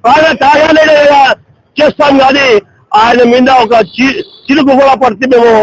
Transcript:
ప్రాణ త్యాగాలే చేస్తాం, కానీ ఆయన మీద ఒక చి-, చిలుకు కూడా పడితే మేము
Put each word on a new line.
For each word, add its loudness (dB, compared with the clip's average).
ప్రాణ 2
త్యాగాలే 0
చేస్తాం, -2
కానీ 0
ఆయన 0
మీద 0
ఒక -2
చి-, -4
చిలుకు 0
కూడా 2
పడితే -4
మేము 2